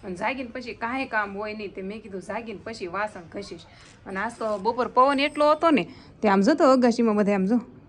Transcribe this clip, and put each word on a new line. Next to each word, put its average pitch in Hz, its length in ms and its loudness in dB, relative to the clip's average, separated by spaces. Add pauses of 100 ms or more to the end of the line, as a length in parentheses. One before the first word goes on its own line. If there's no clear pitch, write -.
અને 185 100 -8
જાગીને 240 360 -6
પછી 247 240 -12
કાંઈ 247 320 -6
કામ 208 320 -4
હોય 214 160 -8
નહીં. 208 200 -12
તે 196 80 -12
મેં 214 200 -12
કીધું 196 180 -12
જાગીને 214 440 -10
પછી 220 220 -12
વાસણ 196 340 -8
ઘસીશ. 175 400 -14 (460)
અને 196 140 -8
આજ 226 180 -6
તો 214 200 -4
બપોર 233 300 -2
પવન 269 320 4
એટલો 294 300 2
હતો 320 200 4
ને, 180 160 4 (360)
તે 214 60 4
આમ 196 120 6
જો 233 140 6
તો 294 180 6
અગાશીમાં 233 440 4
બધા 208 180 2
આમ 190 120 0
જો 226 140 2 (280)